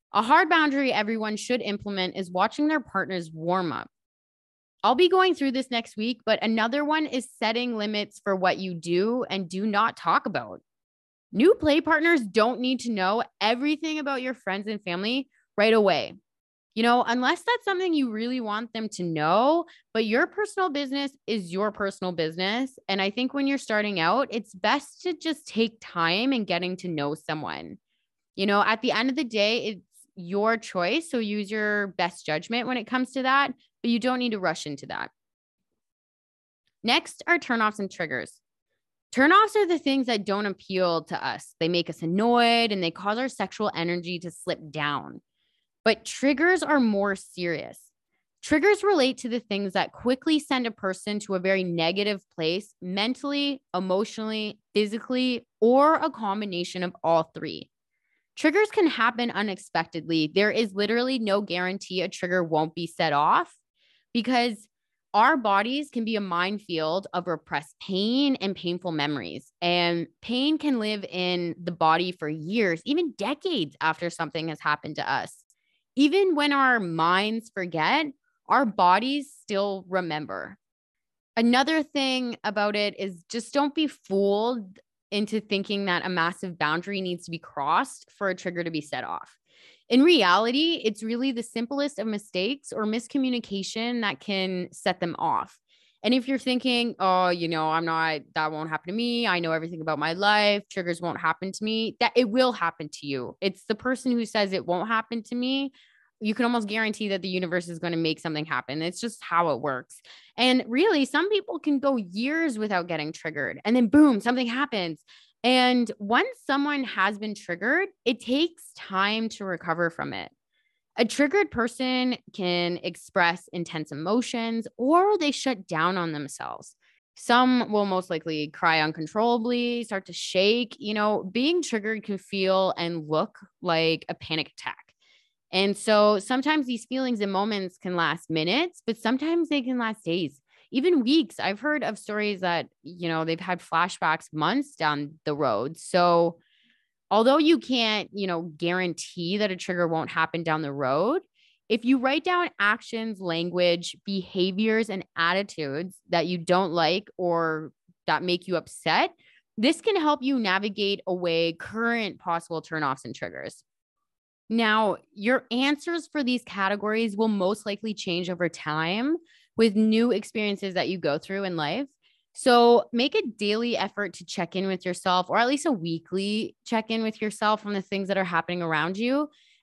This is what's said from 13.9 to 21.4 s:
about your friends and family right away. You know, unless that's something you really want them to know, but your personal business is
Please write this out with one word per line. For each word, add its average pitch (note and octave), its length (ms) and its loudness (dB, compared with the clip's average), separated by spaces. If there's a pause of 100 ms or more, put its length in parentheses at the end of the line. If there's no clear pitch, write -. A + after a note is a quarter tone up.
about C4+ 220 -4
your B3+ 120 -4
friends G3 340 -6
and G#3+ 140 -6
family G#3 480 -4 (260)
right G#3+ 160 6
away. F#3 440 4 (580)
You A3 100 0
know, A#3+ 220 6
unless B3+ 380 0
that's A#4+ 200 0
something F#4 300 0
you C4+ 180 2
really A#3+ 300 -4
want A3 320 -6
them A3 200 -6
to F3+ 100 -6
know, F#3+ 640 4 (280)
but A3 120 0
your A#3+ 200 2
personal F#4+ 440 -2
business C#4 420 -4 (160)
is F#3+ 240 -2